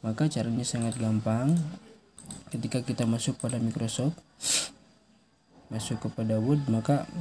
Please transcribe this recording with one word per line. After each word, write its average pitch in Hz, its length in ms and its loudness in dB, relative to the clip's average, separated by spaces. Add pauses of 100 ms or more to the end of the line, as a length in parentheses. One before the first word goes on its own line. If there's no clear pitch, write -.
Maka 113 240 0
caranya 117 400 0
sangat 113 320 -2
gampang. 113 560 2 (960)
Ketika 117 320 -2
kita 123 240 0
masuk 117 320 0
pada 120 240 -2
Microsoft, 117 560 0 (1500)
masuk 110 400 -4
kepada 110 320 0
Word, 139 260 4
maka 113 380 2 (160)